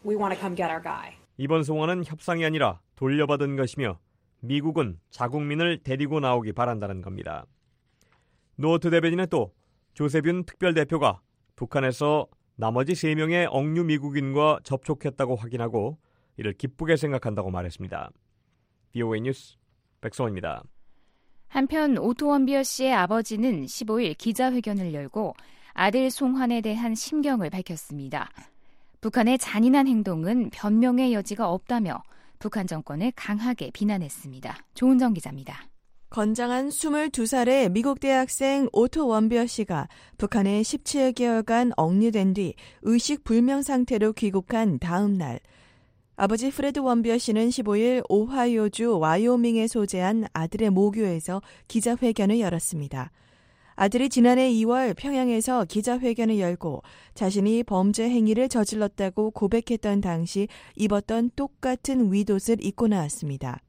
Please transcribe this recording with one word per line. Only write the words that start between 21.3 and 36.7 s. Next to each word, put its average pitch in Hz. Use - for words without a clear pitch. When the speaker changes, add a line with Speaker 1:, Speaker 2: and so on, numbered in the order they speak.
Speaker 3:
한편 277
오토 240
원비어 277
씨의 262
아버지는 208
십오 220
일 165
기자회견을 214
열고 147
아들 254
송환에 254
대한 220
심경을 262
밝혔습니다. 147
북한의 240
잔인한 262
행동은 202
변명의 247
여지가 202
없다며 190
북한 202
정권을 160
강하게 226
비난했습니다. 156
조은정 254
기자입니다. 139
Speaker 4:
건장한 240